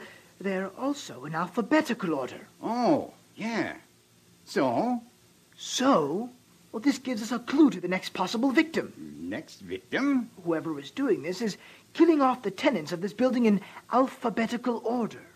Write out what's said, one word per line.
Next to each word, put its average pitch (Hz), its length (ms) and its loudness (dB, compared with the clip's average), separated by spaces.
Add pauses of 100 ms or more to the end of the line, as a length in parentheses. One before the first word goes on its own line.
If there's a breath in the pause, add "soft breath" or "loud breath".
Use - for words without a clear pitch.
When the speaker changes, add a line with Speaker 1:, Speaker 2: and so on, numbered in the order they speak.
(380 loud breath)
Speaker 1:
they're 190 300 -4 (100)
also 254 460 -6
in 151 100 -8
alphabetical 196 800 0
order. 131 340 -6 (160)
Speaker 2:
Oh, 202 520 0 (220)
yeah. 170 400 -4 (680)
So? 190 560 0 (560)
Speaker 1:
So? 214 720 2 (460)
Well, 226 60 -6
this 277 180 2
gives 233 240 -4
us 220 80 -8
a 240 80 -2
clue 269 320 6
to 175 100 -6
the 170 60 -6
next 185 280 -4
possible 226 360 0
victim. 320 420 0 (280)
Speaker 2:
Next 98 400 -10
victim? 214 680 -2 (140)
Speaker 1:
Whoever 160 380 -2
is 139 100 -14
doing 214 320 0
this 180 180 -6
is 220 160 -2 (360 loud breath)
killing 330 280 6
off 254 220 2
the 202 80 -2
tenants 180 400 0
of 170 100 -6
this 196 120 -4
building 240 340 2
in 202 140 6 (320 loud breath)
alphabetical 233 920 0
order. 226 380 -4 (140)